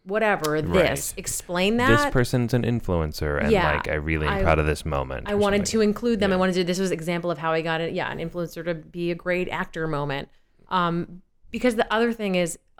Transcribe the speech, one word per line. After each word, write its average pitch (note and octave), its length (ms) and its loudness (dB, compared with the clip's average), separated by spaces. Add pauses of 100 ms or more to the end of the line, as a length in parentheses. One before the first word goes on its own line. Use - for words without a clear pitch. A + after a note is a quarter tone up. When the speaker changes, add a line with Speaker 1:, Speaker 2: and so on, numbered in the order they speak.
Speaker 1:
whatever, F#3+ 480 0
Speaker 2:
Right. D#3+ 380 4
Speaker 1:
this. C#3 260 -4
Explain F#3+ 640 0
Speaker 2:
This B3 100 4
Speaker 1:
that." C#4+ 240 4
Speaker 2:
person's B2 420 2
an B2 80 2
influencer D#2+ 800 0
and, - 80 2
Speaker 1:
Yeah. F3 220 2
Speaker 2:
like, - 160 -4
I C#2+ 60 -2
really D2+ 340 0
am D2+ 60 0
Speaker 1:
I, D2 80 0
Speaker 2:
proud D#2 180 6
of D2+ 60 2
this D2+ 200 -2
moment C2+ 420 -4
Speaker 1:
I G#3 40 -4
Speaker 2:
or - 40 0
Speaker 1:
wanted G3+ 300 2
Speaker 2:
something. - 60 -4
Speaker 1:
to A3 80 2
include G#3+ 400 0
them. G3+ 100 2
I F#3+ 40 2
Speaker 2:
Yeah. F#3 40 2
Speaker 1:
wanted F#3 160 2
to, F3+ 100 2
this F3 140 0
was F#3+ 140 0
an - 20 0
example E3+ 380 -2
of D3+ 60 -6
how D#3+ 120 -2
I D#3+ 100 2
got D#3+ 200 -2
it. E3 120 -4
Yeah, F3 200 -4
an - 60 -8
influencer E3 460 -8
to F3 120 -2
be E3+ 340 -6
a E3+ 60 -4
great F3+ 320 -2
actor E3 400 -4
moment. C#3+ 400 -4 (400)
Um, F3 540 -2 (280)
because A#3 240 0
the G#3+ 180 0
other A3+ 200 2
thing G3+ 240 -2
is, F3 200 0 (240)